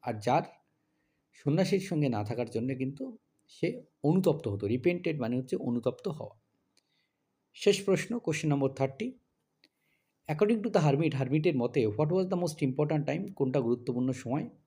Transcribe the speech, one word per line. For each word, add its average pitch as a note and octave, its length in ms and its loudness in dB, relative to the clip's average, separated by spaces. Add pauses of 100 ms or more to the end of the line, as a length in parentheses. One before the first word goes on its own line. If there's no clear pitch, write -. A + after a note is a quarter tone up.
আর A#2+ 120 -4 (120)
জার D3 180 2 (960)
সন্ন্যাসীর F#3 500 2
সঙ্গে D3+ 180 2
না A2 200 0
থাকার A#2 260 -4
জন্য A#2 200 -2
কিন্তু C3+ 300 -6 (500)
সে E3 140 -2 (400)
অনুতপ্ত E3+ 400 2
হতো। G#2 180 -4
রিপেন্টেড E3 540 2
মানে A#2+ 180 0
হচ্ছে C3 180 -4
অনুতপ্ত A#2+ 520 -2
হওয়া। - 260 -8 (1300)
শেষ G3 220 6
প্রশ্ন, F#3 260 2 (160)
question D#3 260 -2
number C3+ 260 2
thirty, C3+ 300 -2 (1200)
according G#3 360 2
to A3+ 100 -2
the F3+ 120 6
hermit, D3 300 4
হারমিটের D3 460 2
মতে A#2+ 240 0
what D3 300 0
was F#3+ 160 0
the F3 120 0
most D#3 140 -4 (100)
important D3+ 420 0
time, D#3 140 -2 (140)
কোনটা C3+ 220 0
গুরুত্বপূর্ণ B2 520 -2
সময়? C3 340 -4 (200)